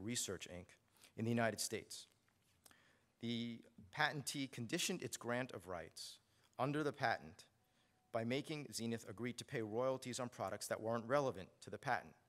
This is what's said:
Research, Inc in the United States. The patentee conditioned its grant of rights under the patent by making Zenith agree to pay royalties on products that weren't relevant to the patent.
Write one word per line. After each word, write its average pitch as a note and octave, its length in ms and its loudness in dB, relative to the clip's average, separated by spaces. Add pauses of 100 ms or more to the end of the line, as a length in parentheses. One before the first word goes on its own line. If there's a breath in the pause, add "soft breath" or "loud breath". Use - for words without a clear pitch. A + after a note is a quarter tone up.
Research, G2+ 500 -2
Inc F2+ 140 -8 (520 loud breath)
in A2 80 0
the A#2 60 4
United A#2 280 4
States. - 480 -4 (1120 loud breath)
The A#2 380 0 (360)
patentee D3 560 0
conditioned D#3+ 500 0
its A#2 140 -4
grant B2 380 0
of G2 140 -8
rights - 500 -8 (420 soft breath)
under C#3+ 240 2
the D3 80 2
patent G#2 540 0 (680 soft breath)
by A2+ 140 2
making C#3+ 480 0
Zenith A#2 360 0
agree A2+ 240 -4
to - 120 -8
pay C3 160 0
royalties B2+ 580 2
on B2 80 0
products G#2 400 -2
that G#2+ 140 0
weren't A2+ 240 2
relevant B2 440 4 (120)
to - 80 -14
the G2+ 80 -4
patent. A#2 360 0 (140)